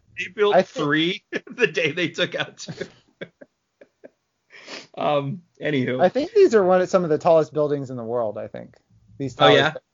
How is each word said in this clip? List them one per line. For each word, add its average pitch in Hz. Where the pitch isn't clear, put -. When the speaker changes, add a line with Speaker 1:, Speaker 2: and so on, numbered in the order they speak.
Speaker 1:
They 180
built 208
Speaker 2:
I -
thi- -
Speaker 1:
three 156
<laughs> -
the 247
day 160
they 170
took -
out -
two. -
<laughs> -
Um, 143
anywho. 131
Speaker 2:
I 180
think 285
these 381
are 208
one 185
of, 180
some 185
of 165
the 151
tallest 165
buildings 143
in 131
the 120
world, 113
I 107
think. -
These 135
Speaker 1:
Oh, 147
Speaker 2:
towers, 147
Speaker 1:
yeah? 143